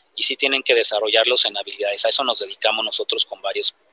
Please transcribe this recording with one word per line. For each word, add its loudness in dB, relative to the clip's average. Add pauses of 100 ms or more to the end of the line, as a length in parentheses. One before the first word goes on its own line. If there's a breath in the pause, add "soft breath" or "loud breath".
(160)
y -2
sí 2
tienen -2
que 4
desarrollarlos 2
en -6
habilidades. -2
A 2
eso 2
nos -2
dedicamos -2
nosotros -4
con -12
varios, -4 (180)